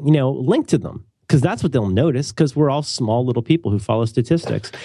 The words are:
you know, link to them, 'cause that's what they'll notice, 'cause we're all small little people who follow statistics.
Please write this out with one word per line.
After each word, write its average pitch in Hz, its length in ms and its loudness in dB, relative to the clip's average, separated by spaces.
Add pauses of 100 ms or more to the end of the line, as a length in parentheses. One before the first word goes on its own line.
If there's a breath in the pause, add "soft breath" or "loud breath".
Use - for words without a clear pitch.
you 147 80 2
know, 139 200 2
link 180 380 0
to 151 80 4
them, 95 280 -8 (220)
'cause 131 140 4
that's 180 220 0
what 165 80 0
they'll 113 160 0
notice, 131 440 0
'cause 151 240 0
we're 147 140 2
all 147 140 -2
small 120 420 -2
little 123 180 -2
people - 280 0
who 101 80 0
follow 113 260 0
statistics. 117 680 -2 (140 loud breath)